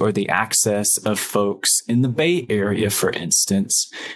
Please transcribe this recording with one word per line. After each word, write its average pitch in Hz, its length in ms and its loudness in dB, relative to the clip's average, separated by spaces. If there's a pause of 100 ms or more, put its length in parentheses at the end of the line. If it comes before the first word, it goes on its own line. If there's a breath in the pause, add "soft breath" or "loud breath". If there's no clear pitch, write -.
or 104 100 2
the 98 180 0
access 104 600 0 (160)
of 104 160 0
folks - 680 0
in 120 160 2
the 135 60 2
Bay 156 400 0
Area, 101 420 0
for 92 200 0
instance, - 800 0 (280 loud breath)